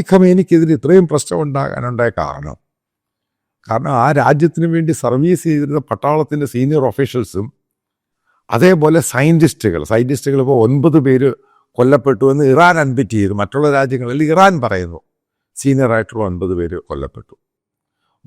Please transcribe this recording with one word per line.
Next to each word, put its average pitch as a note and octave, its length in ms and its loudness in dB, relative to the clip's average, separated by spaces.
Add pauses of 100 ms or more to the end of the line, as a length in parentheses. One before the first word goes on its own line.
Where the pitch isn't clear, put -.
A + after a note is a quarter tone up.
(120)
ഖമേനിക്കെതിരെ F3+ 680 4
ഇത്രയും F3 340 4
പ്രശ്നം F3 320 -4
ഉണ്ടാകാനുണ്ടായ B2 760 -4
കാരണം, D2 380 -8 (1120)
കാരണം C3+ 240 -4 (100)
ആ - 20 2 (160)
രാജ്യത്തിന് D3+ 540 0
വേണ്ടി E3 160 -2 (120)
സർവീസ് C#3+ 440 0
ചെയ്തിരുന്ന D3 420 -2
പട്ടാളത്തിന്റെ D3 640 -2
സീനിയർ C3+ 380 0
ഒഫീഷ്യൽസും B2 560 -6 (1080)
അതേപോലെ D#3+ 440 4 (100)
സയന്റിസ്റ്റുകൾ, C3+ 720 0 (100)
സയന്റിസ്റ്റുകൾ B2+ 520 -2
ഇപ്പോൾ C3 220 0
ഒൻപത് C#3 400 2
പേര് C3 240 2 (500)
കൊല്ലപ്പെട്ടു C3 540 2
എന്ന് D3 200 0
ഇറാൻ F3 300 4
അഡ്മിറ്റ് B2 360 -2
ചെയ്തു. G2+ 220 0
മറ്റുള്ള C#3 260 -2 (100)
രാജ്യങ്ങളിൽ C3 460 -4 (100)
ഇറാൻ F#3+ 220 4 (100)
പറയുന്നു F2+ 340 -6 (640)
സീനിയർ C3+ 360 0
ആയിട്ടുള്ള A2 340 -6
ഒൻപത് F2+ 280 -6
പേര് E2+ 200 -6 (100)
കൊല്ലപ്പെട്ടു. C#2 460 -12 (920)